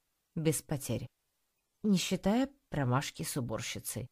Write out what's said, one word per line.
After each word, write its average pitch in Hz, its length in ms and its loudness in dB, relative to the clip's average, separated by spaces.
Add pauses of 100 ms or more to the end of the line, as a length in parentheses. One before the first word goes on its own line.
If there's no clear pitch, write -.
(360)
без 156 260 2
потерь, 120 460 -4 (760)
не 202 140 6
считая 214 520 2 (200)
промашки 127 540 0
с - 140 -4
уборщицей. 117 760 -4